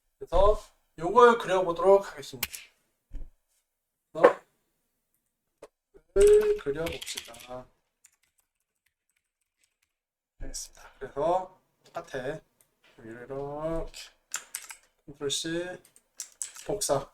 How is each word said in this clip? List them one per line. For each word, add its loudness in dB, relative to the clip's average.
그래서 4
요걸 6
그려보도록 2
하겠습니다. -10
그래서 4
을 6
그려봅시다. -10
알겠습니다. -12
그래서 -4
똑같아. -10
여기를 -18
이렇게 -8
컨트롤 -8
C -6
복사 -4